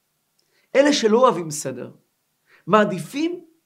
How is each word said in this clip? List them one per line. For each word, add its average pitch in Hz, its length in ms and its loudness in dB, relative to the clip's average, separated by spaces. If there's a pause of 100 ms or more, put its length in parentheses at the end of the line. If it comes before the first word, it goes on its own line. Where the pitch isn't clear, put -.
(760)
אלה 285 180 4
שלא 226 260 2
אוהבים 175 320 2
סדר, 123 400 -10 (760)
מעדיפים 214 800 -2 (200)